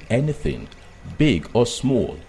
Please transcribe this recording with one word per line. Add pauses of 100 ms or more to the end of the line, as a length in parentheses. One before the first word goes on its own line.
(120)
anything, (500)
big
or
small. (140)